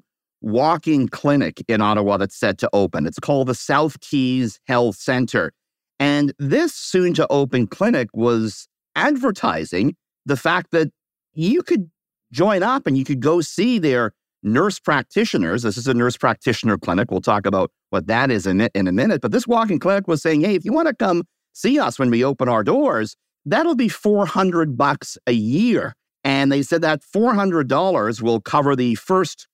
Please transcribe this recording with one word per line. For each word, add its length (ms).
walk-in 680
clinic 580
in 140
Ottawa 360
that's 200
set 220
to 120
open. 360
It's 120
called 280
the 80
South 440
Keys 680
Health 280
Centre. 580
And 380
this 360
soon-to-open 920
clinic 460
was 540
advertising 1000
the 100
fact 320
that 200
you 300
could 260
join 300
up 240
and 100
you 80
could 180
go 200
see 380
their 320
nurse 340
practitioners. 840
This 140
is 100
a 80
nurse 220
practitioner 600
clinic. 320
We'll 120
talk 260
about 240
what 160
that 240
is 160
in, 160
in 120
a 40
minute. 300
But 100
this 160
walk-in 320
clinic 280
was 140
saying, 200
"Hey, 120
if 120
you 80
wanna 200
come 300
see 260
us 180
when 120
we 160
open 240
our 140
doors, 520
that'll 300
be 120
four 380
hundred 500
bucks 420
a 40
year." 640
And 280
they 120
said 180
that 220
four 320
hundred 320
dollars 520
will 220
cover 340
the 200
first 580